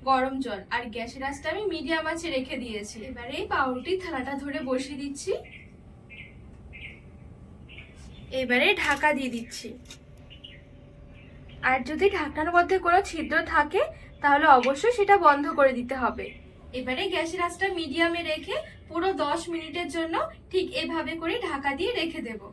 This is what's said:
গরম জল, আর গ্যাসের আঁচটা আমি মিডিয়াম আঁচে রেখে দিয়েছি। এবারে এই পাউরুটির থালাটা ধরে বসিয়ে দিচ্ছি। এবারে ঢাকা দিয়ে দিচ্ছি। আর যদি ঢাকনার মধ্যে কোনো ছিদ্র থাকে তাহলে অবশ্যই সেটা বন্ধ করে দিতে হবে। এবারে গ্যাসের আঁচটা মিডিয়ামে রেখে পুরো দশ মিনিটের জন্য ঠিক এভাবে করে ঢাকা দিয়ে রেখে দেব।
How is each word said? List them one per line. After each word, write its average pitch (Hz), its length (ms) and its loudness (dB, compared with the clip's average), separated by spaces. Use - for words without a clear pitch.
গরম 262 280 2
জল, 208 140 -6
আর 240 80 -2
গ্যাসের 254 340 -8
আঁচটা 285 240 -6
আমি 403 100 -4
মিডিয়াম 320 380 -2
আঁচে 330 240 -6
রেখে 262 280 -4
দিয়েছি। 214 340 -8
এবারে - 300 -10
এই 403 140 -6
পাউরুটির 277 500 0
থালাটা 277 300 -4
ধরে 277 160 -6
বসিয়ে 269 320 -2
দিচ্ছি। 285 300 -6
এবারে 254 260 4
ঢাকা 302 340 4
দিয়ে 262 180 -2
দিচ্ছি। - 320 -10
আর 262 80 4
যদি 311 160 2
ঢাকনার 302 380 -2
মধ্যে 349 200 6
কোনো 349 140 6
ছিদ্র 302 260 -4
থাকে 294 280 4
তাহলে 285 220 6
অবশ্যই 277 380 2
সেটা 403 180 8
বন্ধ 285 200 8
করে 269 220 8
দিতে 247 240 -4
হবে। 202 220 -2
এবারে 254 240 -2
গ্যাসের 330 340 -2
আঁচটা 381 200 -2
মিডিয়ামে 339 420 0
রেখে 311 240 -4
পুরো 339 200 0
দশ 294 160 0
মিনিটের 330 420 -6
জন্য 330 200 -2
ঠিক 370 140 2
এভাবে 320 400 -4
করে 339 140 -2
ঢাকা 285 200 -2
দিয়ে 403 200 0
রেখে 311 300 -4
দেব। 202 240 -10